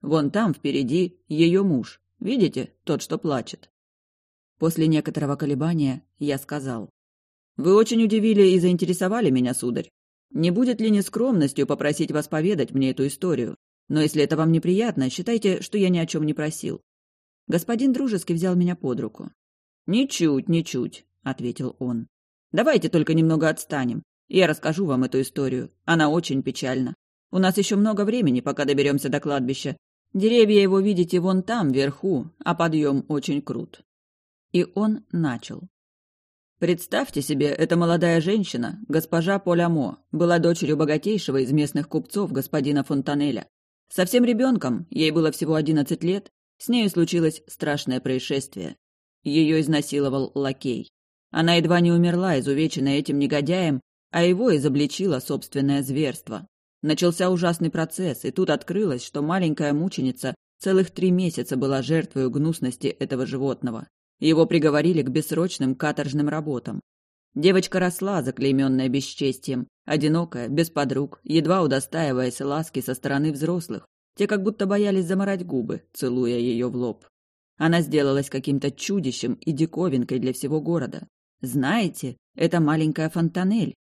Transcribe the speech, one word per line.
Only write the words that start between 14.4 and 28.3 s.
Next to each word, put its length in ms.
неприятно, 560
считайте, 520
что 160
я 120
ни 80
о 80
чём 180
не 100
просил». 480
Господин 440
дружески 400
взял 240
меня 220
под 240
руку. 280
«Ничуть, 600
ничуть», — 580
ответил 560
он. 280
«Давайте 340
только 260
немного 360
отстанем. 520
Я 180
расскажу 380
вам 180
эту 160
историю. 500
Она 260
очень 340
печальна. 500
У 100
нас 180
ещё 180
много 300
времени, 340